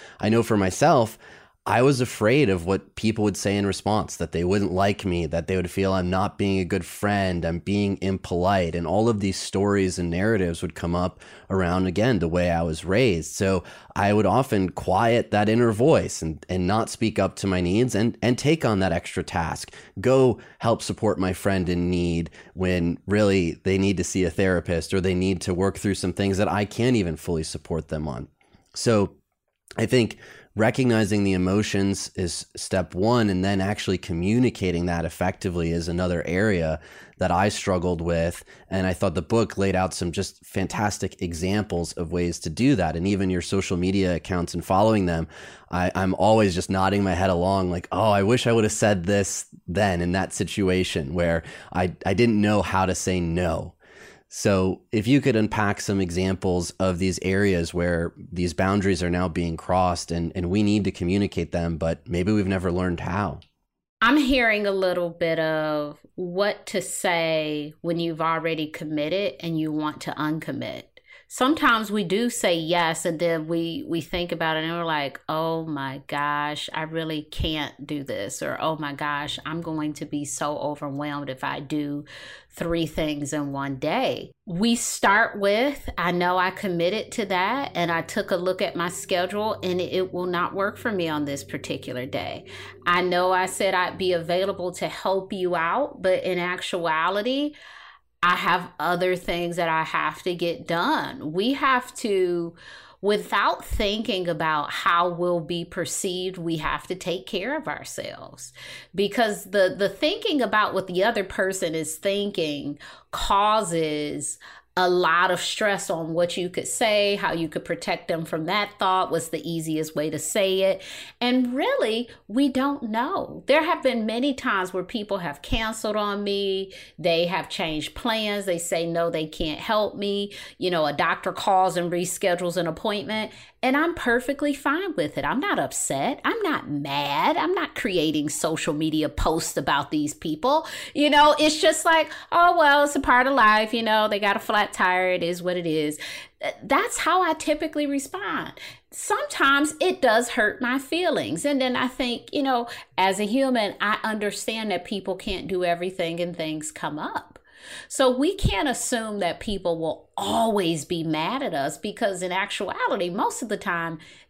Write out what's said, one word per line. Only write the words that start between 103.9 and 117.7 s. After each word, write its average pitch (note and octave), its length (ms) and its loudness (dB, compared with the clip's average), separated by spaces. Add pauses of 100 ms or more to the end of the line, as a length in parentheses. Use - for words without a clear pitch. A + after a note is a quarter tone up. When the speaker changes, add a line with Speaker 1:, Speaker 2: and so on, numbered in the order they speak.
Speaker 2:
about D#3 460 -2
how F3 360 2
we'll F3 300 0
be E3+ 260 -4
perceived, F3+ 720 -4
we E3 200 -2
have D3 320 -4
to F3+ 80 -6
take F3 320 -6
care G#3+ 280 -4
of C4+ 120 -8
ourselves, - 840 -10 (400)
because G3+ 520 0
the, F#3 340 4
the G3 100 2
thinking D#4 540 0
about G#3 320 2
what F#3 140 -2
the F3+ 160 2
other A3 180 2
person F#3 540 -2
is D#3 180 -6
thinking F3 880 -4 (320)
causes E3 1300 0 (400)
a F3+ 80 6
lot F3+ 440 4
of F3 80 0
stress G3+ 500 -2
on E3 220 -4
what F3 240 0
you F3+ 120 -2
could F3 200 -6
say, G#3 480 2
how E3+ 160 0
you E3 160 -2
could E3+ 160 -6
protect E3+ 420 -4